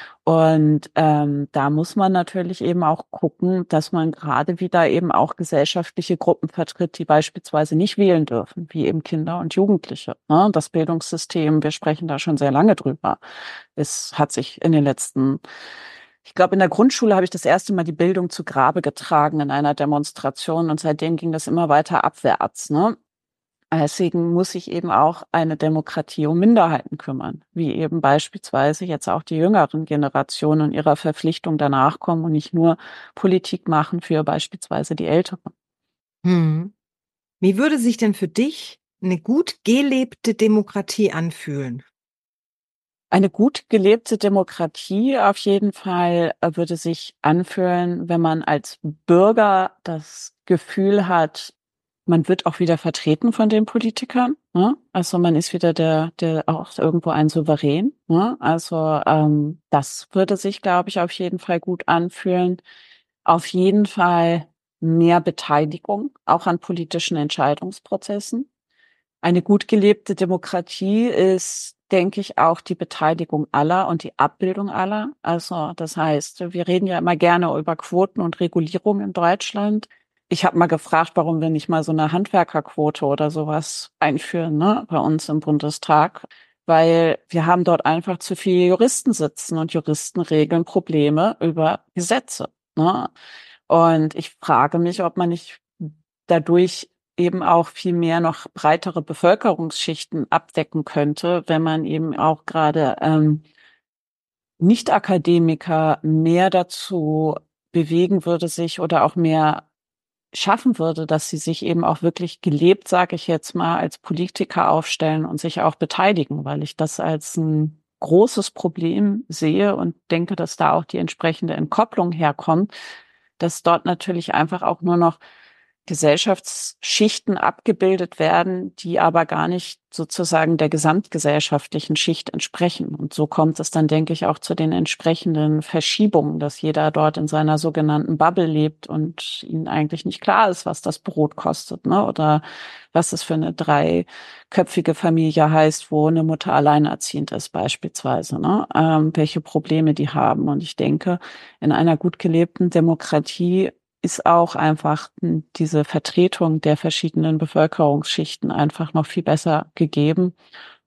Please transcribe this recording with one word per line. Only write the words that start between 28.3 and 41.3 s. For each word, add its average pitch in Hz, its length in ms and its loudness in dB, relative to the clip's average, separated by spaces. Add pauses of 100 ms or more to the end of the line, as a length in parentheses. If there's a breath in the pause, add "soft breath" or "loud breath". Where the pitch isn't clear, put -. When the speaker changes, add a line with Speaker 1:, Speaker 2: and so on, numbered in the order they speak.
Speaker 1:
jetzt 160 220 -8
auch 151 160 -2
die 160 140 -6
jüngeren 160 480 2
Generationen 151 760 0
und 151 120 0
ihrer 151 220 2
Verpflichtung 160 640 -4
danach 139 420 0
kommen 165 260 -2
und 165 60 -2
nicht 156 220 -2
nur 165 240 4 (380 loud breath)
Politik 185 520 -2
machen 160 340 0
für 156 220 0
beispielsweise 156 720 -4
die 170 100 -6
Älteren. - 480 -2 (720)
Speaker 2:
Hm. 170 480 0 (640)
Wie 190 180 2
würde 294 200 2
sich 233 200 2
denn 214 160 2
für 180 140 -4
dich - 520 -6 (240)
eine 180 160 -2
gut 285 440 -2
gelebte 262 720 0
Demokratie 214 760 0
anfühlen? 139 720 -8 (1300)